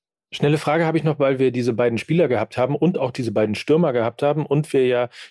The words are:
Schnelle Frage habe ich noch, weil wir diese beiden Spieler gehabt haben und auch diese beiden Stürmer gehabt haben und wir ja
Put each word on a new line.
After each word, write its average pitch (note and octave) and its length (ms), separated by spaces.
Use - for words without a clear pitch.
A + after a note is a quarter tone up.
Schnelle D3 260
Frage D#3+ 260
habe D#3+ 140
ich D3+ 60
noch, D3+ 160
weil C3+ 180
wir C3 140
diese A#2+ 220
beiden A#2 220
Spieler D#3 300
gehabt A2+ 320
haben B2+ 160
und D#3+ 240
auch B2+ 140
diese A#2 180
beiden G#2+ 240
Stürmer D#3 380
gehabt A#2 320
haben D3 200
und D3+ 280
wir C3 160
ja B2 220